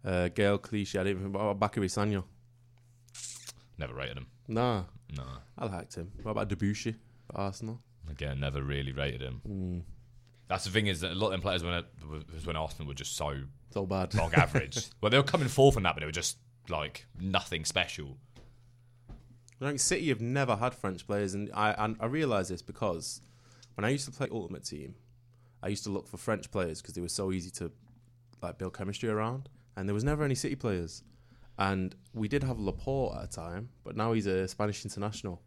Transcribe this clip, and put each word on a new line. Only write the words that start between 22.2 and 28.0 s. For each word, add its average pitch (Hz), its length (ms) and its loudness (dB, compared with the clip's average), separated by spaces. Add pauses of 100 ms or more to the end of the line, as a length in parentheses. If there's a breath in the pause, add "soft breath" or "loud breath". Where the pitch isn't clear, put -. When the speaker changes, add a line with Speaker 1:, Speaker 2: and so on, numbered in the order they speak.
Speaker 1:
this 87 120 -4
because - 600 -4 (540 soft breath)
when 104 100 -2
I 117 40 4
used 139 160 2
to 135 60 -10
play 135 200 -4
Ultimate 101 340 -6
Team, 73 300 -8 (680 soft breath)
I - 60 -2
used 101 140 -2
to 107 80 -4
look 98 160 -2
for 95 100 -12
French 107 340 -2
players 87 300 0
'cause - 120 -14
they 90 80 -4
were 87 60 -4
so 95 240 0
easy 92 200 -2
to, 85 200 -6 (680)